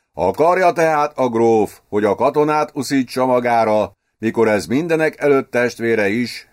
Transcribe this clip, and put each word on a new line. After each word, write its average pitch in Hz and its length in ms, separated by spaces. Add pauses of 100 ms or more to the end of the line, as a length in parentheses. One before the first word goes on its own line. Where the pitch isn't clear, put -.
(140)
„Akarja 165 580
tehát 156 460
a 131 120
gróf, 113 500 (100)
hogy 104 140
a 101 120
katonát 151 580
uszítsa 131 520
magára, 117 680 (240)
mikor 110 300
ez 104 180
mindenek 156 540
előtt 139 320
testvére 113 580
is, 113 440